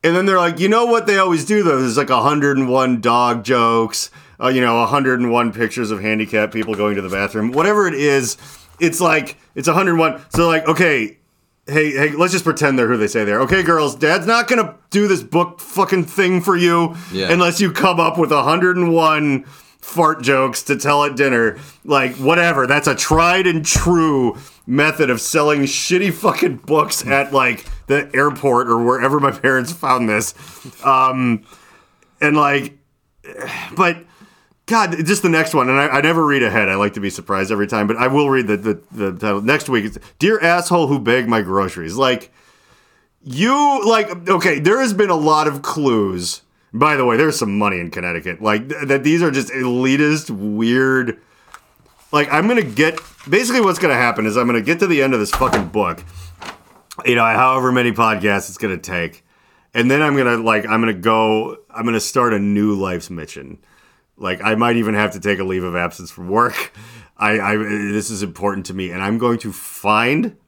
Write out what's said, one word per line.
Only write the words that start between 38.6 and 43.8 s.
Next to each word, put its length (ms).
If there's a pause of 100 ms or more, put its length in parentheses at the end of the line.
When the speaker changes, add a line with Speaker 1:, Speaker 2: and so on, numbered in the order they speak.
Speaker 1:
the 220
title. 280
Next 280
week, 160
it's, 120 (220)
"Dear 220
Asshole 460
Who 120
Bagged 300
My 120
Groceries." 540
Like, 380 (880)
you, 640